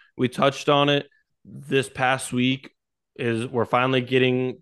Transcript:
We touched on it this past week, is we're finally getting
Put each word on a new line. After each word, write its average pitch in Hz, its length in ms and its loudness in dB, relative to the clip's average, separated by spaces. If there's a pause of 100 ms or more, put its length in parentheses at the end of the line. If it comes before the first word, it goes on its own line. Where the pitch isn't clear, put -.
(160)
We 127 120 0
touched - 400 0
on 143 200 4
it 143 180 0 (380)
this 139 440 -4
past 131 440 -2
week, 127 400 -2 (420)
is 117 320 -2
we're 120 180 -2
finally 127 360 2
getting 127 600 0